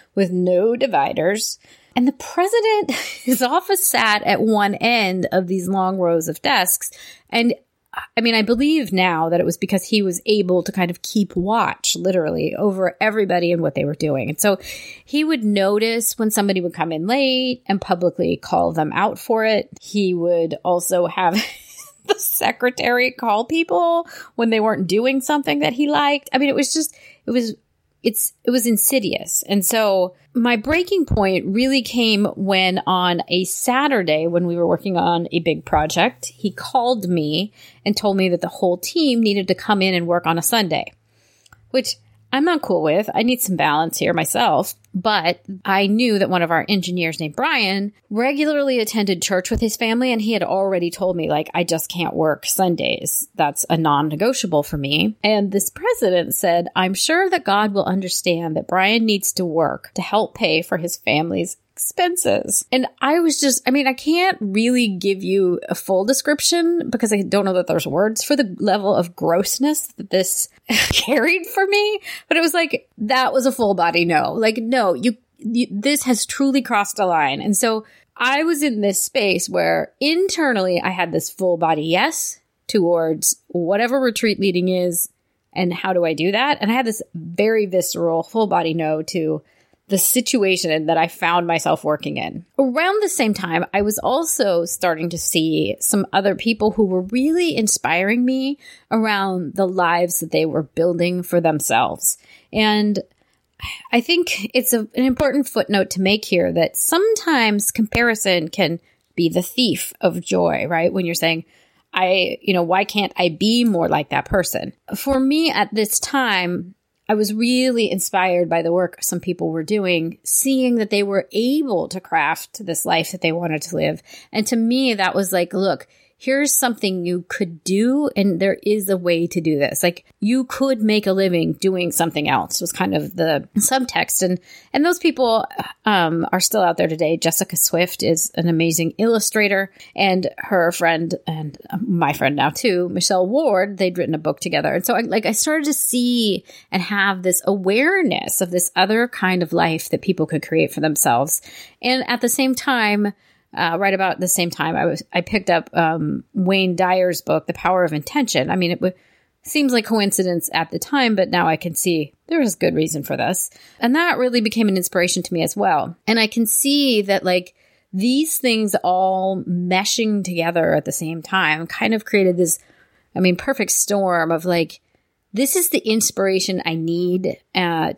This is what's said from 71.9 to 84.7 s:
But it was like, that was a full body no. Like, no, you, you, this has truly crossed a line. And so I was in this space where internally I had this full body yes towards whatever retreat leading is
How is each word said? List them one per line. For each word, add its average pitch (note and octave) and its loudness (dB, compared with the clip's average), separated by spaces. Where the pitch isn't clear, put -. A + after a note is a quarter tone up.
But D#4+ 2
it E4 4
was E4 0
like, - -2
that B3+ 0
was C4 0
a C4 4
full G#3 0
body E3+ 2
no. D#3 2
Like, A3 0
no, A3+ 0
you, G#3+ 0
you, A#3 -2
this C#4 -2
has B3 0
truly C#4 0
crossed G3+ -2
a G3+ 2
line. D3 2
And G3+ 0
so A3 0
I C4+ 0
was D#4+ 0
in A3+ 0
this G3 2
space F#3+ 0
where E3 0
internally C#4 0
I - -2
had F3+ -2
this D#3+ -2
full F3+ 0
body D#3+ 2
yes F#3+ -2
towards E3 0
whatever G3+ 0
retreat A3+ 0
leading F3+ 2
is F3+ -2